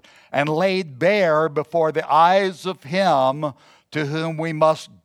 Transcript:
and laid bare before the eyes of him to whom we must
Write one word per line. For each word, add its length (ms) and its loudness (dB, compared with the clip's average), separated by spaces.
and 160 0
laid 520 -2
bare 500 2
before 420 -2
the 180 -4
eyes 580 2
of 160 -8
him 680 0
to 160 -4
whom 320 -4
we 160 -4
must 380 0